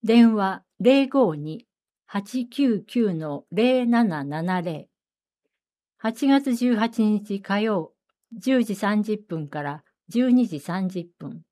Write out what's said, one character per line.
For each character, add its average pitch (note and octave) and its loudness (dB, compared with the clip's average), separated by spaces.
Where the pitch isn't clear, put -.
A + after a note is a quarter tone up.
電 A3+ 6
話、 F#3+ -4
零 C4 4
五 B3 2
二 D3+ -12
八 A#3+ -6
九 A#3+ 0
九 G#3+ -2
の D#3 -8
零 B3 2
七 A3 2
七 E3+ -4
零。 D#3+ -8
八 A#3 -4
月 C#4 4
十 A#3+ 2
八 A3+ 0
日 G#3 0
火 G3 -2
曜、 G#3 -2
十 B3+ 0
時 G#3 -2
三 G#3 0
十 G#3 -4
分 D#3+ -8
か D3 -8
ら C#3+ -8
十 B3 0
二 B3 4
時 D#3+ -8
三 F#3 -6
十 F3 -8
分。 D#3+ -14